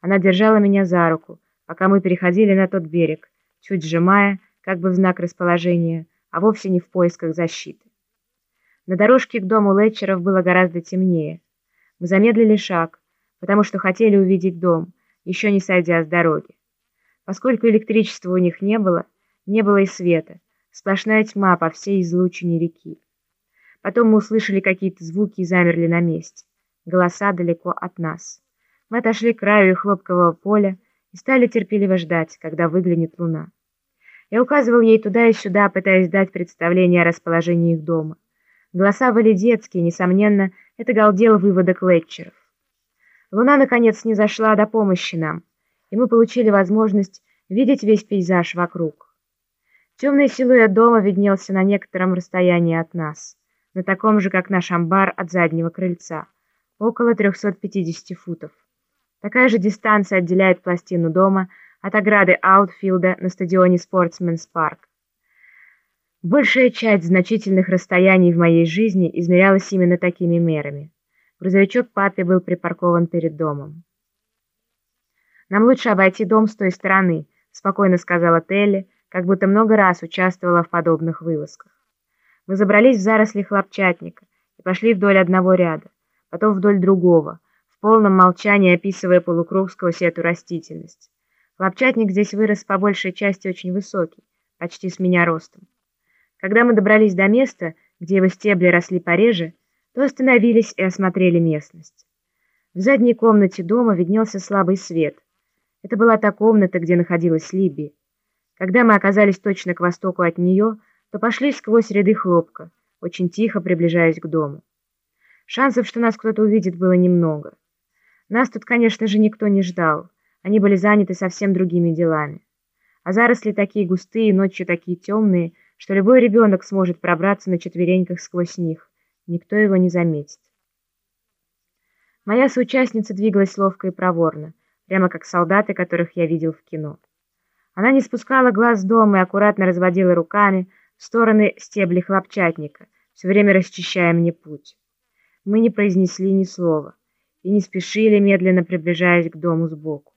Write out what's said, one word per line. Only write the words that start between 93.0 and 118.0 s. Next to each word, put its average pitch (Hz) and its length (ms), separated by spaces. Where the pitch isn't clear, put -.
части 196 340
очень 180 240
высокий, 190 520
почти 175 320
с - 100
меня 180 260
ростом. - 420
Когда 214 260
мы 240 100
добрались 208 420
до 196 120
места, 208 460
где 180 180
его 185 100
стебли 185 400
росли 175 320
пореже, 175 540
то 247 100
остановились 233 720
и 190 60
осмотрели 185 560
местность. 160 640
В 175 60
задней 220 360
комнате 208 480
дома 214 320
виднелся 202 440
слабый 190 380
свет. 165 400
Это 208 160
была 226 200
та 214 140
комната, 208 480
где 170 160
находилась 170 580
Либби. 151 420
Когда 190 260
мы 220 120
оказались 202 440
точно 185 340
к 170 60
востоку 180 440
от 170 140
нее, 196 400
то 202 80
пошли 233 320
сквозь 220 400
ряды 202 220
хлопка, 170 580
очень 175 280
тихо 208 320
приближаясь 170 580
к 165 80
дому. 151 360
Шансов, 240 420
что - 120
нас 226 180
кто-то 220 240
увидит, 202 340
было 180 180
немного. 175 600